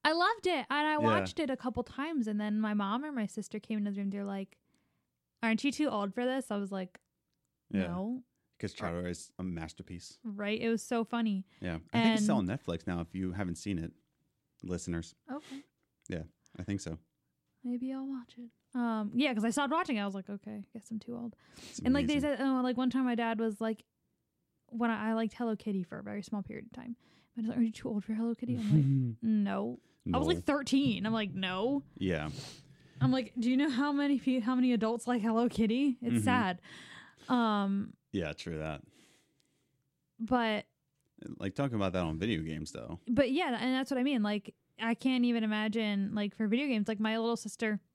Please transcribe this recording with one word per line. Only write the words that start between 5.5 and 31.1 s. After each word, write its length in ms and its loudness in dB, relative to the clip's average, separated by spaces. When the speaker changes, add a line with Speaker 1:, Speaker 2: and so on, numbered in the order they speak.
Speaker 1:
you 80 2
too 180 0
old 240 -2
for 120 -2
this?" 240 -2
I 80 -2
was 140 -4
like, 280 -8
Speaker 2:
Yeah. 180 2
Speaker 1:
"No." 360 -4
Speaker 2:
'Cause 140 -4
Chowder 340 -2
is 320 -6
a 40 -4
masterpiece. 800 -8
Speaker 1:
Right? 380 -4
It 80 0
was 140 0
so 200 -2
funny. 420 0
Speaker 2:
Yeah. 180 -2
I 100 4
think 120 6
it's 80 4
still 140 4
on 100 2
Speaker 1:
And 120 -2
Speaker 2:
Netflix 260 -4
now 160 -2
if 140 -8
you 160 -2
haven't 240 -2
seen 240 -4
it, 120 -6
listeners. 540 -4
Speaker 1:
Okay. 320 -10
Speaker 2:
Yeah, 160 -8
I 40 -8
think 160 -4
so. 200 -8
Speaker 1:
Maybe 280 -6
I'll 160 -8
watch 300 -10
it. 140 -16
Um, 420 -2
yeah, 180 4
'cause 100 0
I 60 2
stopped 240 0
watching 240 0
it. 40 0
I 40 -2
was 100 -4
like, 140 -10
"Okay, 260 -10
I 80 -10
guess 180 -16
I'm 80 -6
too 160 -10
old." 200 -10
Speaker 2:
It's 220 -14
Speaker 1:
And, 140 4
like, 140 4
they 100 2
Speaker 2:
amazing. 200 2
Speaker 1:
said, 100 -4
uh, 160 2
like, 140 0
one 120 2
time 160 2
my 100 2
dad 240 0
was 200 0
like, 240 -2
when 220 0
I, 200 0
I 40 2
liked 200 0
Hello 240 -2
Kitty 260 -2
for 160 -10
a 40 -12
very 200 -6
small 180 -4
period 260 -10
of 40 -20
time. 240 -10
My 80 -4
dad's 60 -2
like, 80 -2
"Are 40 4
you 100 4
too 180 -8
old 160 -2
for 80 -4
Hello 200 0
Kitty?" 220 -2
I'm 200 2
like, 420 4
Speaker 2:
<laughs> 40 -12
Speaker 1:
"No." 580 0
I 40 4
was, 100 4
like, 100 4
Speaker 2:
No. 60 -4
Speaker 1:
thirteen. 600 2
I'm 80 2